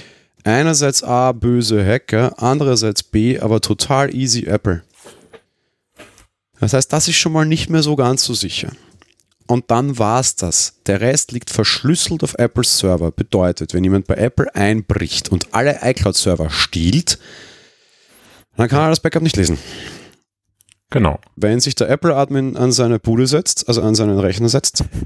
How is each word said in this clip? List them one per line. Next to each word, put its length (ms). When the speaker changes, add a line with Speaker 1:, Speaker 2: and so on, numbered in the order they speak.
Speaker 1:
Einerseits 580
A, 300
böse 520
Hacker, 560
andererseits 640
B, 380
aber 200
total 540
easy 300
Apple. 400
Das 140
heißt, 180
das 160
ist 80
schon 160
mal 120
nicht 260
mehr 120
so 140
ganz 260
so 120
sicher. 360
Und 220
dann 260
war's 380
das. 520
Der 140
Rest 300
liegt 200
verschlüsselt 760
auf 100
Apples 460
Server. 320
Bedeutet, 640
wenn 100
jemand 240
bei 80
Apple 400
einbricht 720
und 260
alle 300
iCloud-Server 640
stiehlt, 720
dann 120
kann 120
er 80
das 100
Backup 240
nicht 140
lesen. 200
Speaker 2:
Genau. 300
Speaker 1:
Wenn 240
sich 160
der 140
Apple-Admin 680
an 160
seine 260
Bude 300
setzt, 400
also 140
an 120
seinen 240
Rechner 300
setzt, 340